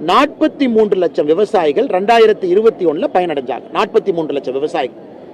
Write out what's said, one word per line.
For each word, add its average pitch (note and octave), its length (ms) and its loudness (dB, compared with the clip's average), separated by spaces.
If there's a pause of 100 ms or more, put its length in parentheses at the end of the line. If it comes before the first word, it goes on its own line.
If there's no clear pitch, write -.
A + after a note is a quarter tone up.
நாற்பத்தி C#4+ 640 0
மூன்று G#3+ 280 2
லட்சம் E3 280 -2
விவசாயிகள் E3+ 600 0
ரெண்டாயிரத்தி G#3+ 580 2
இருபத்தி F#3+ 420 2
ஒண்ணுல D#3+ 180 0 (100)
பயனடைஞ்சாங்க. C#3 480 -2 (120)
நாற்பத்தி G3+ 400 -2
மூன்று D#3+ 200 -4
லட்சம் C3+ 200 -6
விவசாயிகள். C#3+ 440 -4 (360)